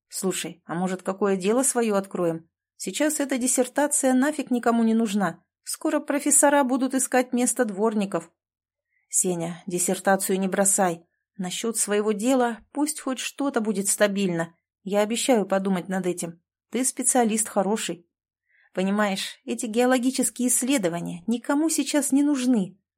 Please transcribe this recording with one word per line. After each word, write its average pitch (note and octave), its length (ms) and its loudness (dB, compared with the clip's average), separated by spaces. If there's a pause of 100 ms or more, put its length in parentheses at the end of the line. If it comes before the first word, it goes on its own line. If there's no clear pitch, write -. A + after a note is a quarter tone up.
Слушай, - 580 -6
а - 100 -10
может, F#3 280 -4
какое G3 320 0
дело G#3 260 2
своё A#3 340 0
откроем? F3 540 -2 (280)
Сейчас C#4+ 420 -2
эта C#4 180 -2
диссертация C4 760 0
нафиг C4+ 360 0
никому A#3 320 2
не A3+ 140 4
нужна. G3+ 480 0 (200)
Скоро D#4 360 -2
профессора C#4+ 640 4
будут C4 320 0
искать B3+ 380 0
место B3 320 0
дворников». G3+ 680 -2 (800)
«Сеня, E3+ 580 -2
диссертацию F#3+ 720 0
не F#3+ 80 0
бросай. F#3+ 580 0 (320)
Насчёт G3 400 -6
своего G#3 360 0
дела A#3 460 0 (120)
пусть D4 300 -4
хоть C4 180 -6
что-то C#4 420 -4
будет G3+ 280 -2
стабильно. F#3+ 640 0 (280)
Я G3+ 180 0
обещаю A3 440 2
подумать F#3+ 440 -2
над F#3 180 -4
этим. F3 340 -6 (300)
Ты A#3+ 140 -2
специалист A3+ 600 2
хороший. G3+ 600 -2 (640)
Понимаешь, G3 720 -2
эти A#3 200 -6
геологические B3 840 0
исследования F3 800 -2
никому C#4+ 420 0
сейчас C#4+ 420 0
не C#4 120 4
нужны. B3 560 2 (180)